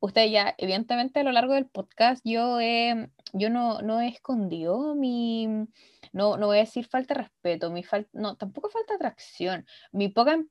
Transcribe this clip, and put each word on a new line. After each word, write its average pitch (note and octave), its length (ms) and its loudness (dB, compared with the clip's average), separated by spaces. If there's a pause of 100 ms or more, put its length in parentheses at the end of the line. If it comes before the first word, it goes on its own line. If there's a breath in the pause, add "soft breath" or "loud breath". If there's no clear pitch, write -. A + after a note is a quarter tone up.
Ustedes G#3+ 280 4
ya, G#3 280 2
evidentemente, A#3+ 640 -2
a - 20 2
lo C#4 80 2
largo B3 220 2
del C#4 140 0
podcast A#3 580 0
yo, A#3 340 0
eh, A#3 500 0 (220)
yo G3+ 180 0
no, A#3 320 0
no A3 200 -2
he A#3+ 80 -2
escondido G#3+ 840 -4
mi, A#3 540 -2 (640 loud breath)
no, G3+ 240 2
no G#3 120 -2
voy G#3 100 4
a G#3 40 6
decir A3+ 240 -2
falta C4 280 -4
de C#4 80 -2
respeto, E3+ 500 -4
mi F3 120 -6
fal-, - 280 -4
no, G3+ 240 -6
tampoco B3 340 -8
falta A4 240 -4
de - 20 -2
atracción, F#3+ 720 -6 (280 loud breath)
mi G3+ 160 0
poca A#3+ 240 4
em-, D#4+ 180 0